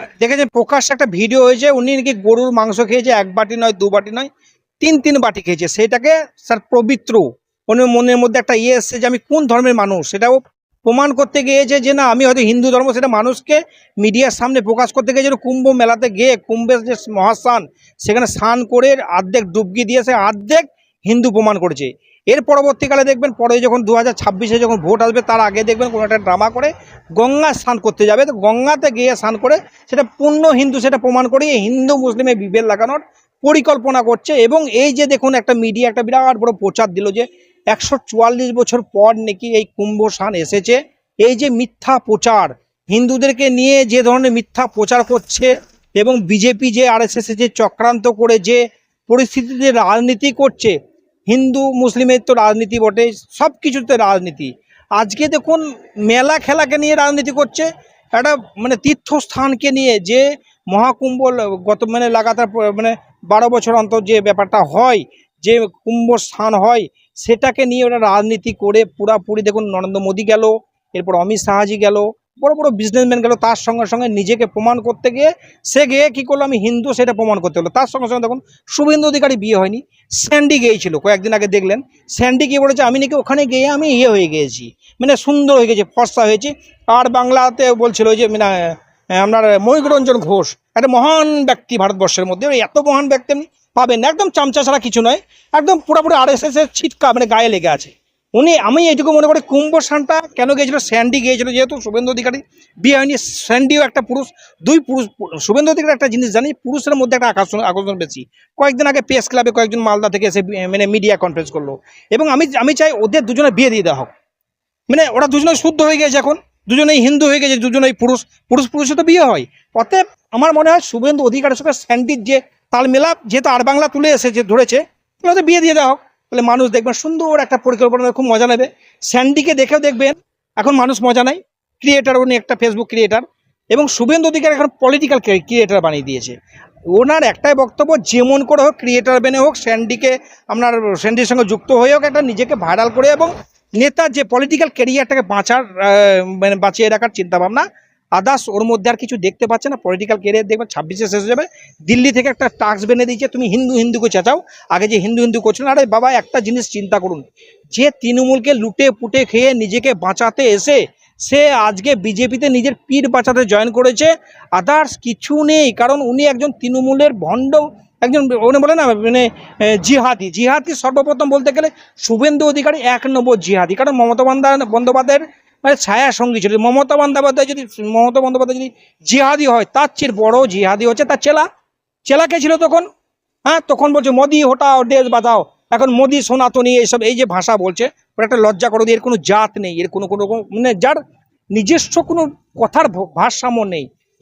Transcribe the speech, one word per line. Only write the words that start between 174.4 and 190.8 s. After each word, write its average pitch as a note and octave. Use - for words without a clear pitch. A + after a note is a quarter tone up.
বন্দ্যোপাধ্যায়ের B3+
মানে C#4
ছায়া A#3+
সঙ্গী A#3
ছিল। G#3
মমতা C4
বন্দ্যোপাধ্যায় C#4
যদি, C#4
মমতা A#3
বন্দ্যোপাধ্যায় B3+
যদি C4
জিহাদি C#4
হয়, A#3
তার C#4
চেয়ে C4+
বড় A3
জিহাদি G3
হচ্ছে A#3
তার C#4
চেলা। D4+
চেলা D4+
কে D#4
ছিল D#4
তখন? E4
হ্যাঁ, D#4+
তখন D4
বলছে, C#4
"মোদি C#4+
হটাও, C4
দেশ C4
বাঁচাও", A#3
এখন B3+
মোদি C4
সনাতনী B3
এইসব A#3+
এই A#3
যে A3
ভাষা F#3
বলছে, F#3+
ওর -
একটা A#3
লজ্জা G#3+
করো, A3
এর A3
কোনো B3
জাত G#3
নেই, F3
এর F3
কোনো, F#3+
কোনো G3+
রকম A3
মানে A3+
যার B3